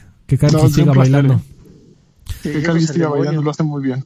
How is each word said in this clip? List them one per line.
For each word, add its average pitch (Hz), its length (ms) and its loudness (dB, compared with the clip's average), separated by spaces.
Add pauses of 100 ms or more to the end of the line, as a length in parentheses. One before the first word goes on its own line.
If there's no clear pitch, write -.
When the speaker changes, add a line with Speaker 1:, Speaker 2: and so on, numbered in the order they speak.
(260)
Speaker 1:
que 139 120 0
Karki 151 180 2
Speaker 2:
No, 151 60 2
es 135 60 6
un - 40 2
Speaker 1:
siga 143 200 2
Speaker 2:
placer, 131 200 4
Speaker 1:
bailando. 139 220 2
Speaker 2:
¿eh? 113 40 0 (1040)
Speaker 3:
Sí, - 80 -8
Speaker 2:
Que 151 100 -4
Speaker 3:
ya 160 60 -4
Speaker 2:
Karki 170 140 0
Speaker 3:
nos 160 100 -2
Speaker 2:
siga 165 160 -2
Speaker 3:
animó, 147 120 -4
Speaker 2:
bailando, 147 220 -2
Speaker 3:
yo. 143 40 -4
Speaker 2:
lo 151 60 0
hace 147 120 -6
muy 147 220 -4
bien. 135 220 -4